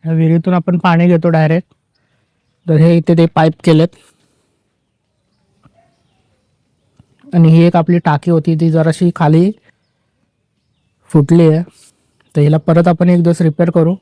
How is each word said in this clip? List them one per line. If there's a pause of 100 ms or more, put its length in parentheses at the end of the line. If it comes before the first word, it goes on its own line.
या
विहिरीतून
आपण
पाणी
घेतो
डायरेक्ट. (1000)
तर
हे
इथे
ते
पाईप (100)
केलेत. (3500)
आणि
ही
एक
आपली
टाकी
होती,
ती
जराशी
खाली (1600)
फुटली
आहे, (720)
तर
हिला
परत
आपण
एक
दिवस
रिपेअर
करू.